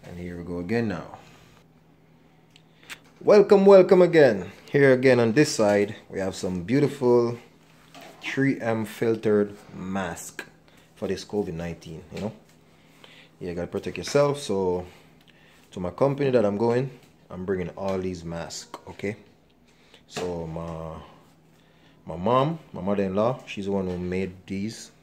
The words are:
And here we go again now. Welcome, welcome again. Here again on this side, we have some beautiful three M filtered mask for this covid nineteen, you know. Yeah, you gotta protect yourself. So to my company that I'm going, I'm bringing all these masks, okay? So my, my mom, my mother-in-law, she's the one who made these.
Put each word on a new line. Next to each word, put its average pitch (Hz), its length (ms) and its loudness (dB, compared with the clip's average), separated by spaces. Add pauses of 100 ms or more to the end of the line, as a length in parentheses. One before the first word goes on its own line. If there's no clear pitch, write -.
And 87 140 -16
here 87 180 -12
we 87 80 -12
go 87 140 -10
again 110 300 -2
now. 85 320 -8 (2000)
Welcome, 202 460 6
welcome 185 340 10
again. 135 500 4 (200)
Here 139 220 6
again 127 260 6
on 113 140 2
this 147 200 2
side, 104 420 2 (140)
we 90 80 -10
have 95 160 -4
some 92 300 -6
beautiful 120 720 2 (840)
three 135 400 -2
M 113 240 -2
filtered 107 720 0 (200)
mask 92 680 -8 (520)
for 101 120 -8
this 92 160 -6
covid 95 300 -6
nineteen, 82 500 -10 (120)
you 85 60 -10
know. 104 120 -8 (1040)
Yeah, 92 100 -10
you 85 60 -8
gotta 87 120 -6
protect - 320 -8
yourself. 143 400 0
So 92 440 -2 (880)
to - 100 -16
my 90 120 -6
company 139 400 -2
that 117 140 2
I'm 101 120 -2
going, 120 320 0 (400)
I'm 90 160 -12
bringing 90 320 -4
all 95 220 -4
these 90 260 -8
masks, 82 540 -12 (100)
okay? 98 280 -8 (920)
So 85 400 -8
my, 80 480 -10 (1120)
my 82 120 -10
mom, 131 380 0 (160)
my - 80 -12
mother-in-law, 101 640 -2
she's 98 200 -12
the 98 60 -4
one 98 140 -2
who 90 140 -6
made 90 340 -6 (140)
these. 98 420 -10 (140)